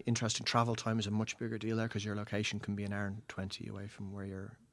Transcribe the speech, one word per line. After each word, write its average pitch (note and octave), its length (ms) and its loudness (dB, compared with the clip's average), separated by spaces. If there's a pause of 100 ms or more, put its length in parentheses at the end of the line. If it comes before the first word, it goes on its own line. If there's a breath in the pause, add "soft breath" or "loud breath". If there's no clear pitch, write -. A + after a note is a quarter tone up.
interesting. A2+ 380 2
Travel A#2 300 6
time A2 240 2
is G#2 80 2
a G2+ 40 0
much G#2+ 280 0
bigger A2+ 200 -2
deal A2 200 2
there A2+ 100 2
'cause G#2 160 -2
your G#2+ 100 0
location G#2 460 0
can G2+ 140 0
be G2+ 100 -2
an G2+ 80 -2
hour G2+ 140 0
and G2+ 220 -6
twenty G2 400 -6
away G2+ 200 -8
from G2 240 -8
where G2 140 -6
you're, G2 260 -6 (200)